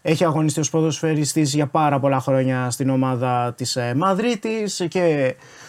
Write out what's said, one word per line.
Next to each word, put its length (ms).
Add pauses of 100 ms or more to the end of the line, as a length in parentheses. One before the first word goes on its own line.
Έχει 220
αγωνιστεί 360
ως 100
ποδοσφαιριστής 840
για 120
πάρα 340
πολλά 200
χρόνια 500
στην 200
ομάδα 680
της, 200
ε, 200
Μαδρίτης 920
και 460 (340)